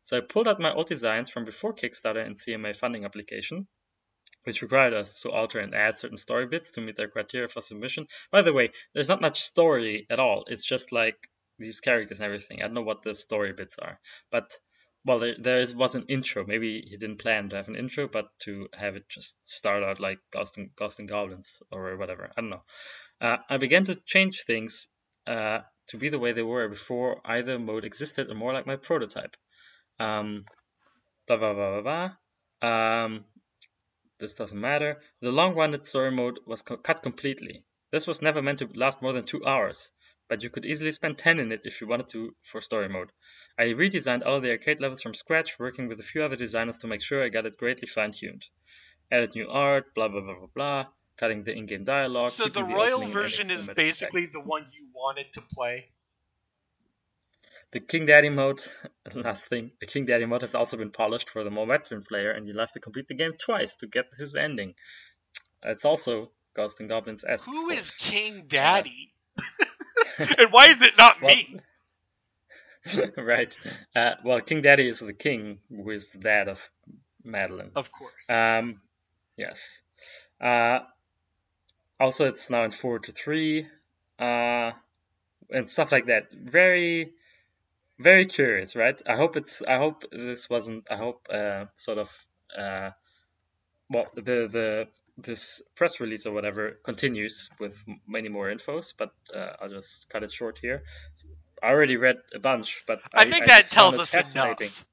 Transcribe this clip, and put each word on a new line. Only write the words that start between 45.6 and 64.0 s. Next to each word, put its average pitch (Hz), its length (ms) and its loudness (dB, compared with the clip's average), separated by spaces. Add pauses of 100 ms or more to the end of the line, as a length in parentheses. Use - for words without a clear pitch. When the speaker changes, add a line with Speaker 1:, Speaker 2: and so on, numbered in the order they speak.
Speaker 1:
with 110 140 -10
a 101 100 -18
few 156 140 -4
other 135 120 -4
designers 113 420 -4
to - 80 -12
make 107 160 -8
sure 139 200 -2
I 123 60 -2
got 110 160 -4
it 110 140 -10
greatly 123 280 -4
fine-tuned. 104 600 -6 (640)
Added 120 220 2
new 110 160 -8
art, 139 440 2
blah, 110 140 0
blah, 98 140 -6
blah, 95 160 -12
blah, 92 160 -20
blah, 139 320 -4 (320)
cutting 110 260 -2
the 110 80 -8
in-game 104 320 -10
dialogue, 127 460 0
Speaker 2:
So 226 140 -4
Speaker 1:
keeping 202 180 -4
Speaker 2:
the 185 60 -6
Speaker 1:
the 180 60 -4
Speaker 2:
Royal 233 200 2
Speaker 1:
opening 254 140 -4
and 208 40 -8
Speaker 2:
version 208 380 -4
Speaker 1:
ending 180 80 -2
Speaker 2:
is 196 100 -8
Speaker 1:
cinematics - 80 -6
Speaker 2:
basically 165 460 0
Speaker 1:
intact. 151 220 -10
Speaker 2:
the 147 40 -10
one 151 240 -6
you 143 220 -20
wanted 135 400 -6
to - 80 -16
play? 123 480 -8 (1800)
Speaker 1:
The - 80 -8
King 160 260 -2
Daddy 147 240 10
mode, 139 300 0 (300)
<laughs> - 240 -20
last 117 320 -4
thing, 120 320 -6
the - 80 -14
King 139 180 -4
Daddy 117 220 2
mode 120 140 0
has 120 160 -4
also 117 200 0
been 107 140 -8
polished 113 400 -2
for 107 140 -6
the 104 60 -6
more 107 180 -4
veteran 123 340 -2
player, 104 300 -4
and 107 160 -8
you'll 104 100 -8
have 113 140 -4
to - 80 -14
complete 127 260 -12
the 139 80 -12
game 160 180 -4 (120)
twice - 320 -2
to 120 100 -14
get 123 200 -4 (120)